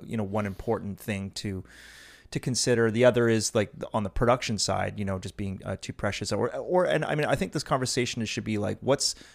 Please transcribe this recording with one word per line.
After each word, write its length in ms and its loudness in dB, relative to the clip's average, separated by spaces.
you 120 -6
know, 80 -2
one 200 -2
important 540 -4
thing 320 -6
to, 320 -6
to 80 -4
consider. 500 2
The 160 6
other 240 8
is, 240 2
like, 240 2
the, 160 -8
on 80 2
the 80 -2
production 480 2
side, 400 -2
you 80 -4
know, 140 -2
just 180 -12
being, 260 -6
uh, 160 -6
too 140 -10
precious, 380 -4
or, 240 0
or, 300 2
and 200 2
I 80 -2
mean, 140 0
I 80 4
think 160 -4
this 120 -4
conversation 600 -2
is, 60 -4
should 140 -4
be 140 -2
like, 240 -2
what's, 320 0